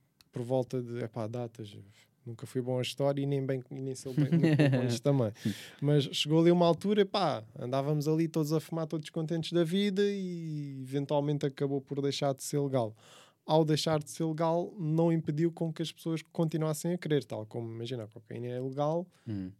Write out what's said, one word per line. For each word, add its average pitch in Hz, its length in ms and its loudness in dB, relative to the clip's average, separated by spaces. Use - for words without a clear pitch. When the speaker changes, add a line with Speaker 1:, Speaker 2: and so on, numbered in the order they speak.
Speaker 1:
por 123 120 -8
volta 127 400 -2
de, 120 200 -8
epá, 113 240 -8
datas, 113 480 -10
nunca 117 200 -12
fui 127 160 -4
bom 127 160 -2
à 127 60 0
história 139 380 0
e 139 40 -2
nem 139 200 0
bem, 131 260 -4
e 135 100 -10
nem 135 140 -6
sou 131 180 -12
bem, 135 180 4
muito 165 240 6
bom 147 140 6
com 127 140 4
isto 120 180 0
Speaker 2:
<laughs> - 0 -
Speaker 1:
também. 135 300 2
Mas 143 300 4
chegou 156 300 2
ali 170 100 8
uma 175 160 6
altura, 196 400 4
pá, 151 360 0
andávamos 139 500 0
ali 160 200 2
todos 156 260 0
a 156 60 2
fumar, 160 260 -4
todos 156 240 -6
contentes 160 420 -4
da 170 120 4
vida 196 420 2
e 165 800 -4
eventualmente 143 640 0
acabou 139 360 -2
por 139 220 -6
deixar 139 320 0
de - 80 -12
ser 147 160 -2
legal. 131 360 0
Ao 160 160 6
deixar 156 360 2
de 143 100 -8
ser - 160 -6
legal, 165 540 0
não 165 340 4
impediu 165 380 0
com 165 200 -4
que 160 120 -6
as 151 80 -6
pessoas 165 320 -6
continuassem 160 600 0
a 180 40 -2
querer, 151 260 0
tal 110 220 -8
como, 113 260 -8
imagina, 117 340 -8
a - 20 -12
cocaína 117 400 -12
é 123 120 -6
legal, 147 460 -2
Speaker 2:
Hum. 98 320 -6